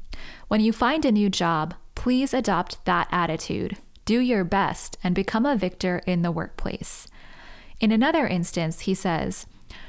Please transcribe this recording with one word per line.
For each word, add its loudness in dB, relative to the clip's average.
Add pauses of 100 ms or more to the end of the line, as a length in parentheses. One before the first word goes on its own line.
(480)
When 4
you 4
find 0
a 4
new 4
job, 0 (200)
please 2
adopt 0
that 2
attitude. -2 (280)
Do 2
your 2
best 0
and 2
become 0
a 2
victor -2
in 0
the 0
workplace." -4 (720)
In 4
another 4
instance, 0
he 0
says, 0 (420)